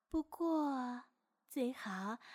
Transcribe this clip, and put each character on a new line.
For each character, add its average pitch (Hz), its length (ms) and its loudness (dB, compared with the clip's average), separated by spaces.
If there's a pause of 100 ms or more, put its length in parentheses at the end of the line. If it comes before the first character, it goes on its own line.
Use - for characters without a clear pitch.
不 311 160 0
过 277 800 0 (440)
最 254 240 0
好 202 460 -4 (160)